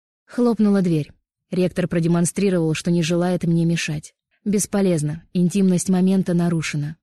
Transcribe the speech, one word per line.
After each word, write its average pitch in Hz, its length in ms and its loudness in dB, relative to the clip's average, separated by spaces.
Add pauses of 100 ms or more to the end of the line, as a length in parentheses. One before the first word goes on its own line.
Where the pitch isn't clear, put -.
(260)
Хлопнула 214 560 2
дверь. 165 300 -2 (400)
Ректор 180 360 -2
продемонстрировал, 170 840 0
что 170 180 -4
не 175 120 0
желает 175 400 -2
мне 170 220 2
мешать. 165 480 -4 (320)
Бесполезно, 185 760 -2 (100)
интимность 180 560 2
момента 185 440 2
нарушена. 160 680 -2